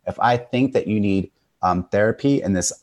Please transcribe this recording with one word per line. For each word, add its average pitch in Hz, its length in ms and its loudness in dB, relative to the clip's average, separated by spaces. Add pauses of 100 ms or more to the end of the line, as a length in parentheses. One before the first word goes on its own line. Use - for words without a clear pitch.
If - 140 -6
I 120 160 2
think 127 360 -2
that - 140 0
you 107 140 0
need, 95 300 0 (320)
um, 90 280 0
therapy 110 520 2
in 98 100 0
this 90 200 -2 (100)